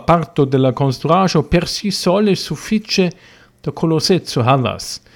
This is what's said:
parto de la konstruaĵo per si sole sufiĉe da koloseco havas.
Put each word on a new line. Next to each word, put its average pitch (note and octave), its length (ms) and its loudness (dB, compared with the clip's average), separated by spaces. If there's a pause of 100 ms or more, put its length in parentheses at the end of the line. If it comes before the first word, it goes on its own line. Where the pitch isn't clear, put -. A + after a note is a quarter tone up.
parto D#3+ 380 2
de C3 160 2
la C3 100 4
konstruaĵo D3 680 0 (100)
per F3 160 0
si - 240 -6
sole F#3+ 440 0
sufiĉe F#3 720 -4 (540)
da D3+ 80 -6
koloseco D#3+ 760 0
havas. A#2+ 540 -2 (140)